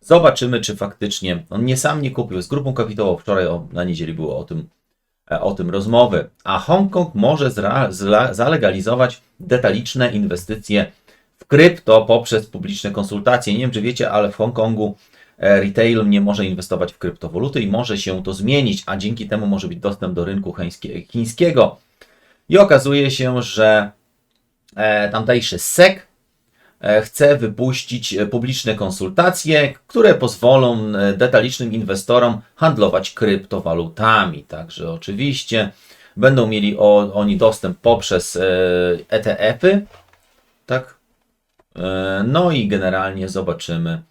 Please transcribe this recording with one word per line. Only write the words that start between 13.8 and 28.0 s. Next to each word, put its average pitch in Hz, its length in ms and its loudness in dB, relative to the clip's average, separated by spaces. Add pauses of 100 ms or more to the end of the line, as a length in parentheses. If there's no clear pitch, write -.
wiecie, 123 280 -2
ale 104 220 0
w - 40 -14
Hongkongu, 110 600 -2 (420)
e, 98 220 4
retail 110 480 2
nie 101 120 4
może 101 260 0
inwestować 90 460 -4
w - 60 -20
kryptowaluty 95 640 -6
i 107 60 -2
może 107 320 -2
się 95 240 -6
to 95 100 -6
zmienić, 107 540 0
a 98 100 -6
dzięki 104 320 -6
temu 104 180 -2
może 95 220 -2
być 85 100 -10
dostęp 101 360 -6
do 87 100 -2
rynku 95 280 -6
chińskie-, 87 540 -10
chińskiego. 117 680 0 (720)
I 170 100 4
okazuje 143 520 4
się, 127 320 -2
że, 107 480 2 (840)
e, 104 320 0
tamtejszy 110 500 -2
sec, 190 400 4 (840)
e, 107 220 2
chce 143 340 4
wypuścić, 120 800 -4